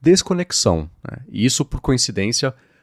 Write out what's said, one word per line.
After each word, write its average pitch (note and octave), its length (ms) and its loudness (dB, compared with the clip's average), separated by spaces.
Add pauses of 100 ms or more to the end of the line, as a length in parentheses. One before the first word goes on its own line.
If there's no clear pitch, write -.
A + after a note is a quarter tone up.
desconexão, F3 920 2 (180)
né? - 100 -12 (100)
E - 160 -2
isso, C3 200 0
por - 160 -8
coincidência, A#2+ 760 -2 (280)